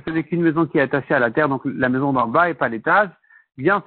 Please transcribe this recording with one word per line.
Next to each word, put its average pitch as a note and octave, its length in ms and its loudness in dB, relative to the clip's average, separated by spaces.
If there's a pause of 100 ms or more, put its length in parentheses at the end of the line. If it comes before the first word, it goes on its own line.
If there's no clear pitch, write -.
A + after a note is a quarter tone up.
ce E3 40 -8
n'est D#3+ 120 -2
qu'une E3+ 200 -2
maison D#3+ 240 2
qui D#3 120 -2
est C#3+ 40 4
attachée C3+ 320 -2
à C#3+ 40 2
la A#2 140 0
terre, D3+ 160 2
donc C3+ 160 -2
la C3 240 -2
maison C3+ 240 0
d'en B2 160 0
bas D#3+ 200 2
et E3 60 -4
pas C#3 140 -2
l'étage. E3 420 0 (460)
Bien, F#3 300 0